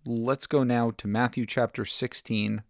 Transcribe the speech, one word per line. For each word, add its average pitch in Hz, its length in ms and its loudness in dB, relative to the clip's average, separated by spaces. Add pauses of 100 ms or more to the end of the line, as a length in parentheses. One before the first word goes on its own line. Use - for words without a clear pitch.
let's 120 440 0
go 143 160 4
now 120 340 4
to - 100 -6
Matthew 117 380 0
chapter 117 400 -2
sixteen, 107 840 -2